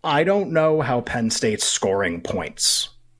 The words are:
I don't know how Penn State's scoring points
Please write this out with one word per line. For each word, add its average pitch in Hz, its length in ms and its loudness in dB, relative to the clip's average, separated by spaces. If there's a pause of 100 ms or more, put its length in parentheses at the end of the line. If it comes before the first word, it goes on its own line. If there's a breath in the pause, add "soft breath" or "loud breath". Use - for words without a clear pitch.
I 151 180 2
don't 190 300 0
know 156 280 4
how 123 200 0
Penn 113 300 -2
State's 110 360 0
scoring 95 540 0
points - 680 -2 (300)